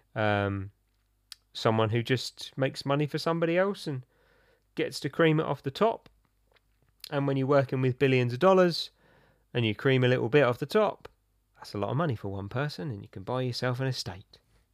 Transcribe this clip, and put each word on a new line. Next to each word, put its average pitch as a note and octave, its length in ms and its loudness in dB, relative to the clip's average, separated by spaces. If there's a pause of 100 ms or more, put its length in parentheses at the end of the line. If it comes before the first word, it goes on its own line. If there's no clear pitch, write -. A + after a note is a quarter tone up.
(160)
um, G2+ 540 0 (840)
someone A2 360 2
who A#2 140 0
just - 520 -4
makes C3+ 300 -4
money C#3 220 0
for D#3 100 -6
somebody E3 400 -2
else F#3+ 300 -2
and C3+ 160 -6 (720)
gets - 240 -4
to D3+ 100 -6
cream D#3 300 4
it D#3+ 60 -2
off C#3+ 160 -6
the C3+ 100 -6
top. - 380 -2 (1040)
And C#3 160 0
when C#3 100 0
you're C3 100 0
working C3+ 320 2
with C3 200 0
billions B2+ 340 4
of B2 60 -6
dollars F3+ 500 4 (640)
and A#2+ 120 2
you G#2 100 2
cream C3 280 2
a B2+ 40 6
little B2 220 2
bit C#3+ 140 6
off A#2+ 140 2
the - 80 -8
top, - 420 0 (480)
that's - 200 -14
a - 20 -8
lot G2+ 140 -2
of A#2+ 60 -2
money D3+ 180 0
for G#2 140 -8
one G2 200 -8
person, D3 400 -6
and G#2 140 -10
you G#2+ 40 -16
can - 160 -16
buy B2+ 200 -4
yourself B2 360 -4
an C3 80 -2
estate. G2 520 -8 (340)